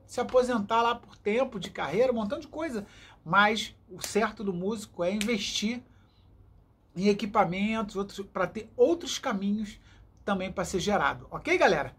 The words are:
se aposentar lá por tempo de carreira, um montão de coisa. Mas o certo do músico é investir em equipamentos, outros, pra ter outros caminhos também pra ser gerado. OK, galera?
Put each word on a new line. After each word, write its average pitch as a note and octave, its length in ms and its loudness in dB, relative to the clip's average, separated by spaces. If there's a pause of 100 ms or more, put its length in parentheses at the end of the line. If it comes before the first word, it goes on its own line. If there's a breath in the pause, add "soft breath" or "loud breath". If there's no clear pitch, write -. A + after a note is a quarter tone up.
se - 120 -6
aposentar A#3+ 640 2
lá G#3 140 2
por - 200 -14
tempo A#3 440 -2
de E3 100 -10
carreira, F#3+ 420 0
um A#3 40 -4
montão A3 240 -4
de D4+ 80 -14
coisa. C#4 400 -6 (360 loud breath)
Mas G#3 520 4 (120)
o F3+ 140 -16
certo G#3+ 420 -2
do G3 100 -2
músico F#3 500 -4
é F#3 100 2
investir A3+ 680 -2 (1120 soft breath)
em F#3+ 140 4
equipamentos, G#3 880 0
outros, G3 320 -6
pra F#3 200 -2
ter - 280 -12
outros D#4+ 440 2
caminhos G#3 600 -2 (440 soft breath)
também F#3+ 280 -2
pra F3+ 140 -4
ser F3+ 140 -2
gerado. D#3 500 0
OK, C#4+ 280 0
galera? F#3 420 4